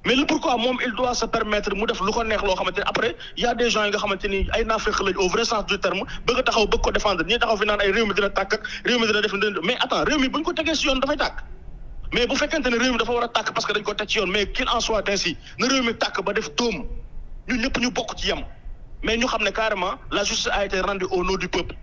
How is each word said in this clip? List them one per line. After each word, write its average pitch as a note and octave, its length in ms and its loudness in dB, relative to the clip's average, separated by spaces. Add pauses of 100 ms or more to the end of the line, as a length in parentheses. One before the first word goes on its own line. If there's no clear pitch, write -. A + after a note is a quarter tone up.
Mais A3 80 4
le C4+ 120 4
pourquoi C#4 320 2
moom B3 180 2 (100)
il B3+ 80 -2
doit B3 200 2
se A#3 120 0
permettre G#3+ 480 0
mu G3+ 120 0
def A3 140 -2
lu G3 120 2
ko A#3 100 0
neex A3 220 0
loo F#3+ 100 2
xamante F#3 240 -2
ne G3+ 80 -2
après - 300 0 (200)
y F3+ 100 0
a A#3+ 80 4
des A#3 140 2
gens A3+ 160 2
yi G#3 60 2
nga G#3 80 0
xamante G3+ 300 -2
ni G3 260 2
ay A3 100 2
naafeq A3 360 0
lañ G3 160 0
au G3 120 2
vrai G#3 160 2
sens G#3+ 220 0
du G3+ 120 0
terme F#3+ 240 0 (220)
bëgg A#3 140 4
a B3+ 60 2
taxaw A3+ 240 4
bëgg A3+ 120 4
ko A3+ 120 2
défendre F#3+ 340 2
ñi G#3+ 100 2
taxaw A3+ 200 2
fi G3+ 100 0
naan G#3 140 2
ay G3+ 100 4
réew A3 160 2
mi G3 80 -2
dina G3+ 160 2
tàkk G3 240 0
ak - 80 -4 (240)
réew B3 140 4
mi A3+ 80 4
dina G#3 120 4
def G#3 120 0 (320)
mais A#3 160 2
attends E3+ 240 0
réew C4 160 2
mi C4 80 2
bu C4+ 100 -2
ñu D#4 60 -2
ko F4 80 0
tegee D#4+ 240 0
si - 100 0
yoon C4+ 140 2
dafay C#4 160 0
tàkk - 260 -2 (720)
mais A#3 140 4
bu C#4+ 80 0
fekkente D4 340 0
ne A#3+ 80 2
réew B3+ 140 4
mi A#3+ 60 0
dafa A#3 140 0
war A#3+ 120 2
a A#3+ 40 -2
tàkk A#3+ 240 -2
parce G3+ 140 -2
que G#3+ 60 -2
dañ G#3 100 0
ko G#3 100 -2
teg G#3 160 -4
ci - 100 0
yoon G3 120 2
mais G3+ 220 2
qu'il - 160 0
en A#3+ 120 2
soit G#3+ 300 0
ainsi F#3+ 260 0 (220)
na A3+ 80 2
réew C4+ 160 4
mi A#3 100 0
tàkk G#3 320 -2
ba G3+ 80 0
def G#3+ 220 -2
dóom A3+ 320 0 (640)
ñun A#3+ 100 0
ñëpp B3+ 220 0
ñu B3 100 2
bokk - 260 -6
ci F#3 120 -2
yem E3 160 -2 (580)
mais A3 160 2
ñu A#3 80 2
xam A3+ 160 0
ne G3+ 80 0
carrément G#3 480 -2 (140)
la - 100 0
justice - 300 -2
a G3+ 120 0
été F#3+ 160 0
rendue F#3+ 300 -2
au F3+ 140 2
nom F#3 120 2
du F3 120 -4
peuple E3+ 340 -2